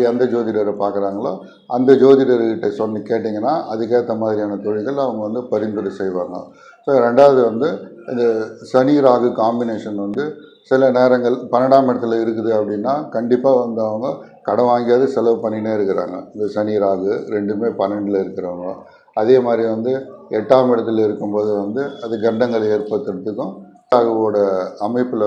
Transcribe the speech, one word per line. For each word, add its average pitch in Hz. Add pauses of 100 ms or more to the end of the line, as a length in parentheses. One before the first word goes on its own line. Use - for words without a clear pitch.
எந்த 120
ஜோதிடரை 107
பார்க்குறாங்களோ 101 (360)
அந்த 127
ஜோதிடர்கிட்ட 120
சொன்ன 107
கேட்டிங்கன்னா, 113 (160)
அதுக்கேத்த 117
மாதிரியான 107
தொழில்கள் 107
அவங்க 110
வந்து 113
பரிந்துரை 104
செய்வாங்க. 90 (500)
So, 139
ரெண்டாவது 131
வந்து 113 (400)
இந்த 120 (380)
சனி 131
ராகு 123 (140)
காம்பினேஷன் 110
வந்து 120 (400)
சில 131
நேரங்கள் 123 (140)
பன்னெண்டாம் 131
இடத்துல 113
இருக்குது 113
அப்படின்னா, 107 (140)
கண்டிப்பா 123
வந்து 117
அவங்க 110 (340)
கடன் 120
வாங்கியாவது 120
செலவு 113
பண்ணினே 110
இருக்கிறாங்க. 90 (160)
இந்த 104
சனி 107
ராகு 98 (180)
ரெண்டுமே 104 (100)
பன்னெண்டுல 101
இருக்கிறவங்க. 90 (480)
அதே 117
மாதிரி 117
வந்து 113 (380)
எட்டாம் 127
இடத்துல 110
இருக்கும்போது 104
வந்து 104 (200)
அது 117
கண்டங்களை 113
ஏற்படுத்துறதுக்கும் 107 (380)
ராகுவோட 113 (440)
அமைப்புல 120